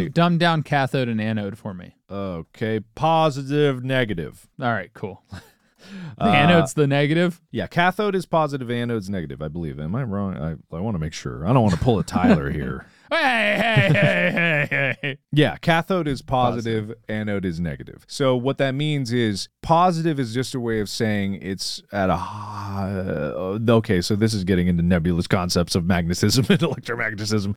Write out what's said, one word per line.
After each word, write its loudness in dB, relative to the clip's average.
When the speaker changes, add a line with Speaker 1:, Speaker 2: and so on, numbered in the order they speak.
Speaker 1:
like -6
Speaker 2:
dumb 2
down 2
cathode 0
and -2
anode -4
for -12
me. -16
Speaker 1:
Okay, -4
positive, 2
negative. -2
Speaker 2:
All 0
right, -6
cool. -12
<laughs> -16
The -2
Speaker 1:
Uh, 6
Speaker 2:
anode's 6
the 4
negative? 2
Speaker 1:
Yeah, -2
cathode 0
is -4
positive, 0
anode's -2
negative, -6
I -6
believe. -6
Am -4
I -2
wrong? -4
I, -4
I -6
wanna -4
make -4
sure. -8
I 2
don't 6
wanna 2
pull 2
a 0
Tyler 2
here. -6
Speaker 2:
<laughs> -20
Hey, 0
hey, 4
hey, 2
hey, -2
hey. -8
Speaker 1:
Yeah, 2
cathode 0
is -4
positive, 0
Speaker 2:
Positive. -14
Speaker 1:
anode -4
is -2
negative. -6
So 0
what -2
that 0
means -2
is 0
positive 2
is -2
just -4
a -4
way -2
of -2
saying 0
it's -8
at 0
a 2
high, -8
uh, -4
okay, 4
so 0
this 2
is -2
getting 2
into 4
nebulous 2
concepts 0
of 0
magnetism 2
<laughs> -6
and 6
electromagnetism, -4